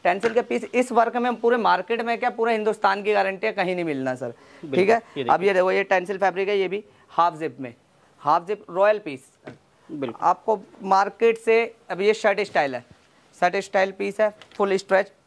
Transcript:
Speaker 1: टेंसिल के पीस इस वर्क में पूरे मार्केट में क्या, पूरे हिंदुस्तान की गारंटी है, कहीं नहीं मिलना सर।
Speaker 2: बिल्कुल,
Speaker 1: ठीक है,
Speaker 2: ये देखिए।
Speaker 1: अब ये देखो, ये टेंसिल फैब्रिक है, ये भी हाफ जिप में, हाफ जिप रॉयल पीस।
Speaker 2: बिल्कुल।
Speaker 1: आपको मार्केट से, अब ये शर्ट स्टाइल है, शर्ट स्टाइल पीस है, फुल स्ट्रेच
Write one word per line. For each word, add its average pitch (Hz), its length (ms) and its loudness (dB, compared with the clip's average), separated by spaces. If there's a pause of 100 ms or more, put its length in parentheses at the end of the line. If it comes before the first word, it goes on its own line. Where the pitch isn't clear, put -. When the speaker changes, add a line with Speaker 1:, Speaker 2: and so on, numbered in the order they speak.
Speaker 1:
टेंसिल 190 300 0
के 240 80 2
पीस 233 240 -2 (100)
इस 247 160 2
वर्क 226 260 2
में 240 180 -2
पूरे 233 220 2
मार्केट 190 440 0
में 233 160 -4
क्या, 233 120 -2
पूरे 233 240 -2
हिंदुस्तान 208 500 0
की 208 100 0
गारंटी 190 340 0
है, 220 60 -4
कहीं 185 220 -2
नहीं 175 100 -4
मिलना 131 300 -4
सर। 127 100 -8
Speaker 2:
बिल्कुल, 131 540 -6
Speaker 1:
ठीक 190 100 4
है, 226 60 6
Speaker 2:
ये 226 60 0 (140)
देखिए। 131 180 0
Speaker 1:
अब 165 100 2
ये 196 100 2
देखो, 185 180 2
ये 196 120 2
टेंसिल 190 340 -2
फैब्रिक 185 320 -2
है, 202 80 0
ये 190 100 0
भी 196 160 -8 (260)
हाफ 170 260 0
जिप 151 240 -8
में, 127 140 -10 (460)
हाफ 165 280 0
जिप 208 220 -8
रॉयल 202 300 2
पीस। 139 200 -10 (720)
Speaker 2:
बिल्कुल। - 360 -4
Speaker 1:
आपको 185 320 0 (240)
मार्केट 202 540 2
से, 226 380 0 (140)
अब 180 120 -6
ये 208 120 4
शर्ट 202 260 0
स्टाइल 156 360 -2
है, 123 100 -10 (540)
शर्ट 180 160 2
स्टाइल 196 360 0
पीस 202 300 -4
है, 214 120 0 (220)
फुल 196 180 0
स्ट्रेच 190 380 0 (160)